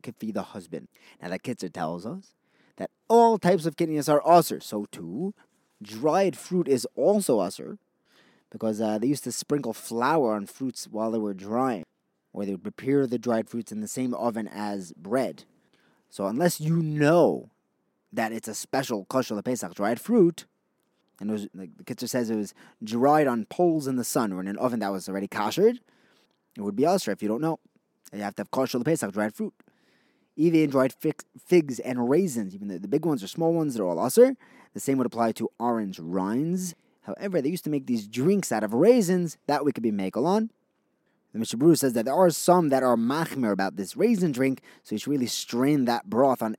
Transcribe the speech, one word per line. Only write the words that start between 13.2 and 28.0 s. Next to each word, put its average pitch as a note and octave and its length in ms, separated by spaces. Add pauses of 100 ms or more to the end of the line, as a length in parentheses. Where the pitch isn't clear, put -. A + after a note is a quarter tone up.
fruits A#2 240
in G#2+ 80
the G#2+ 80
same B2+ 280
oven A2 320
as G2+ 460
bread. G2+ 500 (680)
So G2+ 160
unless C#3 340
you D#3+ 220
know D3 680 (640)
that A2+ 200
it's A2 160
a G#2+ 60
special A#2+ 520
kosher B2 300
LePesach G2+ 380
dried A2 260
fruit, F#3+ 460 (720)
and G2+ 100
it A2 40
was, G#2 200
like F2+ 240
the F#2 60
Kitzur A#2+ 240
says, A#2+ 220
it A2+ 60
was G#2 180 (300)
dried C3+ 440
on A#2 180
poles D#3+ 420
in C3 80
the B2 80
sun A2+ 280
or F#2 80
in F#2 80
an G2+ 100
oven A#2+ 220
that G2+ 120
was F#2+ 180
already G2 180
kashered, E3 520 (760)
it G#2+ 60
would G2+ 140
be C3 100
usher F#3+ 260
if F3+ 120
you G#2 40
don't A2+ 140
know. D#3+ 180 (520)